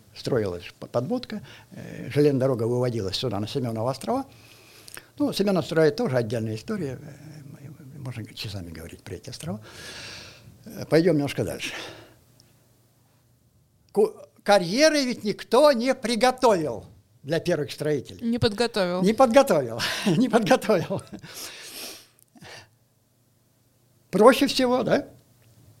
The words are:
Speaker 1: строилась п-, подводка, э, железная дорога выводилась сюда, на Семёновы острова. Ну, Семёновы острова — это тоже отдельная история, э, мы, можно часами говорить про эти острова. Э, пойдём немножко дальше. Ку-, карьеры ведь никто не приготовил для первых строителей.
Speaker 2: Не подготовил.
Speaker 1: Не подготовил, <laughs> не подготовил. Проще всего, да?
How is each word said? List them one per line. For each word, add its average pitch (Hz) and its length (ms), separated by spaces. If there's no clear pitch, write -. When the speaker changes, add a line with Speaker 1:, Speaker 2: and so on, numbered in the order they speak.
Speaker 1:
строилась 98 500
п-, - 100
подводка, 208 520
э, - 400
железная 143 300
дорога 123 240
выводилась 117 520
сюда, 110 240
на 107 60
Семёновы 117 440
острова. 247 360
Ну, 277 140
Семёновы 196 280
острова — 160 260
это 151 100
тоже 180 220
отдельная 113 380
история, 143 440
э, 151 460
мы, 139 540
можно 127 220
часами 95 360
говорить 82 320
про - 120
эти - 160
острова. - 300
Э, 226 180
пойдём 165 320
немножко 139 280
дальше. 73 280
Ку-, 208 220
карьеры 240 600
ведь 247 200
никто 240 480
не 247 220
приготовил 220 880
для 151 160
первых 156 320
строителей. 147 580
Speaker 2:
Не 233 100
подготовил. 208 640
Speaker 1:
Не 190 120
подготовил, 202 680
<laughs> - 0
не 208 220
подготовил. 202 760
Проще 233 360
всего, 247 360
да? 262 260